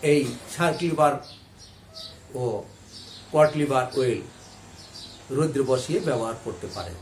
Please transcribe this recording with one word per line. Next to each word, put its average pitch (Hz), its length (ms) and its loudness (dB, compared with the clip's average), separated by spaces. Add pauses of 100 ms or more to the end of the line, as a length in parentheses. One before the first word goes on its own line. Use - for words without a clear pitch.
(120)
এই 147 100 6 (320)
শার্ক 170 320 0
লিভার 151 280 4 (1300)
ও - 20 -2 (880)
কড 151 160 8 (100)
লিভার 139 260 2 (140)
অয়েল 123 220 2 (1160)
রৌদ্রে 139 340 2
বসিয়ে 131 360 0
ব্যবহার 117 280 0 (100)
করতে 104 300 -8
পারেন 87 260 -8